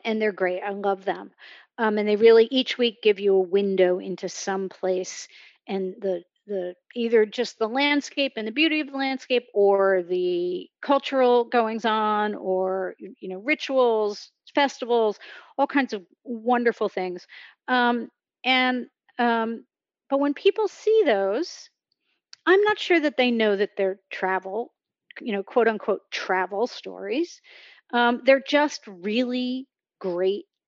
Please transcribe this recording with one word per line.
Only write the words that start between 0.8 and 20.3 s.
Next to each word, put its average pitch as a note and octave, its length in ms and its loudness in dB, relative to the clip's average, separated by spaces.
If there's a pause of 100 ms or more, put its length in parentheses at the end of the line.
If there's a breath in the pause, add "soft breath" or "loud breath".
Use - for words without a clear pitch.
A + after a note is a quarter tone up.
them. G3 260 -6 (460 loud breath)
Um, A3 200 0
and G#3 120 -2
they G#3 80 2
really A3+ 340 8
each C4 260 -2
week A#3+ 240 -2
give G#3 180 4
you G3 160 2
a F#3+ 40 6
window F#3 600 2
into F#3+ 280 -8
some F#3+ 400 -6
place F#3 640 -6 (380 loud breath)
and G3 340 -6
the, F#3 220 -4 (240)
the, F#3 280 -8 (200)
either A#3 300 2
just G#3+ 340 -6
the A3 80 -2
landscape C#4 680 -2
and G#3+ 120 -6
the A3 40 -8
beauty D4+ 280 0
of C#4 120 -6
the C#4 60 -8
landscape C4 560 -2
or G3 500 4
the F3+ 640 -2 (140)
cultural B3+ 640 2
goings A3+ 400 -2
on G#3+ 500 0
or, F#3 680 -2
y-, G3 80 -14 (100)
you G3 100 -12
know, F#3 100 -10
rituals, A3+ 920 -2 (220)
festivals, A#3+ 680 0 (380 loud breath)
all C#4 100 2
kinds C4+ 260 0
of G3 100 -8 (200)
wonderful A#3 640 0
things. F#3 380 -6 (420 loud breath)
Um, A#3+ 420 0 (340)
and, B3+ 420 0 (320)
um, A#3 480 0 (440)
but C#4 100 2
when C#4+ 140 0